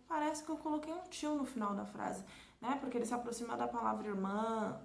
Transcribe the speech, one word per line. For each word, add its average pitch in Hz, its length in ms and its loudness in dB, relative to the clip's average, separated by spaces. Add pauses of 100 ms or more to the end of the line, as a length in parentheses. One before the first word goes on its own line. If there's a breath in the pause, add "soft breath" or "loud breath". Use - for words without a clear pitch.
Parece 302 360 2
que - 60 -6
eu 320 80 0
coloquei 302 360 0
um 359 160 -4
tio 302 260 0
no 285 100 2
final 208 280 0
da 202 120 0
frase, 196 380 -4 (380 loud breath)
né? 254 180 2
Porque 254 180 -2
ele 226 80 4
se 214 80 -2
aproxima 240 440 -2
da 247 100 2
palavra 220 400 2
irmã, 208 760 2